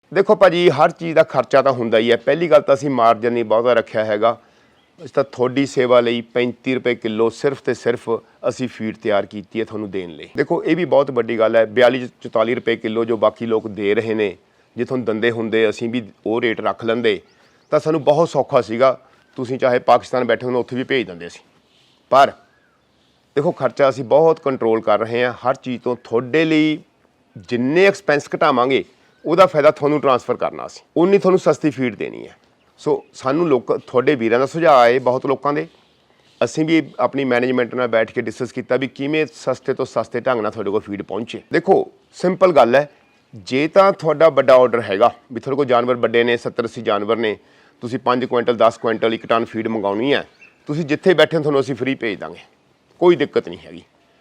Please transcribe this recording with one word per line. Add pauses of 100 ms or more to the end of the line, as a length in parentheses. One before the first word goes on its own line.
(140)
ਦੇਖੋ
ਭਾਜੀ,
ਹਰ
ਚੀਜ਼
ਦਾ
ਖਰਚਾ
ਤਾਂ
ਹੁੰਦਾ
ਹੀ
ਹੈ।
ਪਹਿਲੀ
ਗੱਲ
ਤਾਂ
ਅਸੀਂ
ਮਾਰਜਨ
ਨਹੀਂ
ਬਹੁਤਾ
ਰੱਖਿਆ
ਹੈਗਾ। (600)
ਅਸੀਂ
ਤਾਂ
ਤੁਹਾਡੀ
ਸੇਵਾ
ਲਈ
ਪੈਂਤੀ
ਰੁਪਏ
ਕਿਲੋ
ਸਿਰਫ
ਤੇ
ਸਿਰਫ (400)
ਅਸੀਂ
ਫੀਡ
ਤਿਆਰ
ਕੀਤੀ
ਹੈ
ਤੁਹਾਨੂੰ
ਦੇਣ
ਲਈ।
ਦੇਖੋ,
ਇਹ
ਵੀ
ਬਹੁਤ
ਵੱਡੀ
ਗੱਲ
ਹੈ।
ਬਿਆਲੀ (140)
ਚੁਤਾਲੀ
ਰੁਪਏ
ਕਿਲੋ
ਜੋ
ਬਾਕੀ
ਲੋਕ
ਦੇ
ਰਹੇ
ਨੇ, (400)
ਜੇ
ਤੁਹਾਨੂੰ
ਦਿੰਦੇ
ਹੁੰਦੇ,
ਅਸੀਂ
ਵੀ (220)
ਉਹ
ਰੇਟ
ਰੱਖ
ਲੈਂਦੇ, (500)
ਤਾਂ
ਸਾਨੂੰ
ਬਹੁਤ
ਸੌਖਾ
ਸੀਗਾ। (360)
ਤੁਸੀਂ
ਚਾਹੇ
ਪਾਕਿਸਤਾਨ
ਬੈਠੇ
ਹੋ,
ਉੱਥੇ
ਵੀ
ਭੇਜ
ਦਿੰਦੇ
ਅਸੀਂ। (680)
ਪਰ (1040)
ਦੇਖੋ,
ਖਰਚਾ
ਅਸੀਂ
ਬਹੁਤ
ਕੰਟਰੋਲ
ਕਰ
ਰਹੇ
ਹਾਂ।
ਹਰ
ਚੀਜ਼
ਤੋਂ
ਤੁਹਾਡੇ
ਲਈ (580)
ਜਿੰਨੇ
ਐਕਸਪੈਂਸ
ਘਟਾਵਾਂਗੇ, (420)
ਉਹਦਾ
ਫਾਇਦਾ
ਤੁਹਾਨੂੰ
ਟ੍ਰਾਂਸਫਰ
ਕਰਨਾ
ਅਸੀਂ, (160)
ਉਨੀ
ਤੁਹਾਨੂੰ
ਸਸਤੀ
ਫੀਡ
ਦੇਣੀ
ਹੈ। (400)
ਸੋ
ਸਾਨੂੰ
ਲੋਕ,
ਤੁਹਾਡੇ
ਵੀਰਾਂ
ਦਾ
ਸੁਝਾਅ
ਆਏ
ਬਹੁਤ
ਲੋਕਾਂ
ਦੇ, (760)
ਅਸੀਂ
ਵੀ (160)
ਆਪਣੀ
ਮੈਨੇਜਮੈਂਟ
ਨਾਲ
ਬੈਠ
ਕੇ
ਡਿਸਕਸ
ਕੀਤਾ
ਵੀ
ਕਿਵੇਂ
ਸਸਤੇ
ਤੋਂ
ਸਸਤੇ
ਢੰਗ
ਨਾਲ
ਤੁਹਾਡੇ
ਕੋਲ
ਫੀਡ
ਪਹੁੰਚੇ। (120)
ਦੇਖੋ, (220)
ਸਿੰਪਲ
ਗੱਲ
ਹੈ, (460)
ਜੇ
ਤਾਂ
ਤੁਹਾਡਾ
ਵੱਡਾ
ਆਰਡਰ
ਹੈਗਾ (220)
ਵੀ
ਤੁਹਾਡੇ
ਕੋਲ
ਜਾਨਵਰ
ਵੱਡੇ
ਨੇ,
ਸੱਤਰ
ਅੱਸੀ
ਜਾਨਵਰ
ਨੇ, (440)
ਤੁਸੀਂ
ਪੰਜ
ਕੁਇੰਟਲ,
ਦਸ
ਕੁਇੰਟਲ,
ਇੱਕ
ਟਨ
ਫੀਡ
ਮੰਗਾਉਣੀ
ਹੈ, (400)
ਤੁਸੀਂ
ਜਿੱਥੇ
ਬੈਠੇ
ਹੋ
ਤੁਹਾਨੂੰ
ਅਸੀਂ
ਫ੍ਰੀ
ਭੇਜ
ਦਾਂਗੇ, (600)
ਕੋਈ
ਦਿੱਕਤ
ਨਹੀਂ
ਹੈਗੀ। (380)